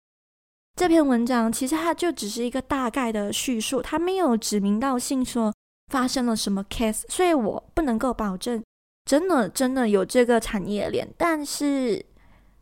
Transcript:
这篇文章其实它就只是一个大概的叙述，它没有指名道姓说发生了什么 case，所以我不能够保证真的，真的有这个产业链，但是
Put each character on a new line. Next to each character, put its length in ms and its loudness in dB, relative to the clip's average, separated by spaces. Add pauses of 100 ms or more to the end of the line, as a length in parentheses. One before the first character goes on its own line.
(760)
这 140 2
篇 180 6
文 180 2
章 280 2
其 160 -4
实 80 -2
它 180 0
就 160 -2
只 180 -6
是 160 -4
一 60 -4
个 100 -4
大 300 -2
概 220 -2
的 200 -4
叙 280 -2
述， 200 -2
它 160 -4
没 200 0
有 200 2
指 220 -2
名 220 0
道 180 0
姓 260 -2
说 300 -2 (380)
发 140 2
生 200 -2
了 80 0
什 180 -2
么 120 -2
case， 440 -2
所 160 0
以 80 4
我 320 0 (100)
不 80 2
能 160 0
够 160 0
保 220 -4
证 260 -4 (420)
真 240 4
的， 200 2
真 260 0
的 140 2
有 160 4
这 200 4
个 140 4
产 260 -2
业 240 -4
链， 200 -4 (100)
但 260 0
是 600 -2 (580)